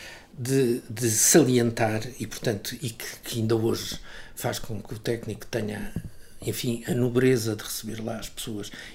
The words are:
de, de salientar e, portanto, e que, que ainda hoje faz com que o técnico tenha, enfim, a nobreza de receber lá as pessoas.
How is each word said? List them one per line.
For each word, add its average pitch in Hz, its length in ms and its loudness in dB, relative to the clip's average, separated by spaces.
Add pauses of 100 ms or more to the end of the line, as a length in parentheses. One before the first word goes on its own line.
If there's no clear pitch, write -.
(380)
de, 123 500 4
de 117 220 0
salientar 117 920 6 (180)
e, - 80 -4
portanto, - 540 -4
e 120 100 -2
que, - 320 -12
que - 160 -4
ainda 110 160 2
hoje 110 440 0 (360)
faz 120 240 -4
com 107 200 -6
que - 140 -12
o 107 60 -10
técnico 110 480 -4
tenha, 104 440 -4 (540)
enfim, 117 420 -2
a - 60 0
nobreza 123 600 4
de 104 80 -8
receber 110 400 -8
lá 113 140 -6
as - 120 -8
pessoas. - 420 -8 (240)